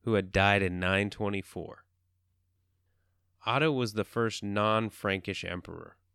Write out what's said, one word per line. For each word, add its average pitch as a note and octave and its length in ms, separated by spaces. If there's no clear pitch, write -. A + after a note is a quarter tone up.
who A2+ 100
had F#2+ 180
died G2 320
in F2+ 160
nine F#2+ 320
twenty-four. G2 720
Otto C#3+ 220
was B2 220
the G#2 100
first A2+ 400
non-Frankish G#2 1040
emperor. F2 540